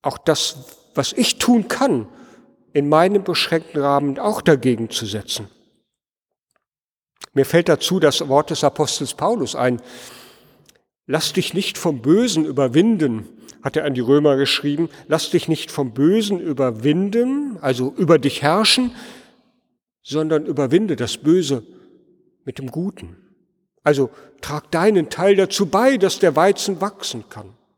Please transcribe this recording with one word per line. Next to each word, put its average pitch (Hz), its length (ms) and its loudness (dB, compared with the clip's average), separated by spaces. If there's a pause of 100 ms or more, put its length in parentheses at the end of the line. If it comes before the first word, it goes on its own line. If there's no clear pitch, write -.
auch 135 160 -6
das, - 400 -2 (380)
was - 180 -4
ich - 260 -2
tun 240 300 2
kann, 165 400 -2 (640)
in 143 160 0
meinem 185 360 4
beschränkten 160 560 -2
Rahmen 139 380 0
auch 208 220 -2
dagegen 120 480 2
zu - 160 -8
setzen. 101 440 -8 (1900)
Mir 135 100 4
fällt 165 240 2
dazu 170 320 0
das 151 280 2
Wort 139 200 2
des 156 160 -4
Apostels 143 480 -2
Paulus 175 420 -2
ein. 123 280 -2 (1200)
Lass - 280 -4
dich - 180 -2
nicht 185 240 -4
vom 147 240 -4
Bösen 165 460 2
überwinden, 143 800 0 (380)
hat 143 100 -4
er 156 80 -2
an 143 100 -2
die 123 60 -4
Römer 139 360 4
geschrieben, 143 520 -2 (200)
„Lass 156 220 -2
dich 180 180 -2
nicht - 240 -4
vom 131 200 -4
Bösen 190 460 2
überwinden“, 185 1200 -2
also 127 360 -2
über 160 240 4
dich 131 200 -2
herrschen, 214 540 0 (1120)
„sondern 156 420 -2
überwinde 151 480 0
das 117 240 -6
Böse 143 460 2 (800)
mit - 140 -12
dem 135 120 -10
Guten.“ 156 460 -8 (640)
Also 143 280 2 (300)
trag 147 300 -10
deinen 180 400 2
Teil 196 240 2
dazu 190 320 0
bei, 240 300 2
dass 185 240 0
der 165 160 4
Weizen 190 440 2
wachsen 180 480 -10
kann. 104 260 -18 (240)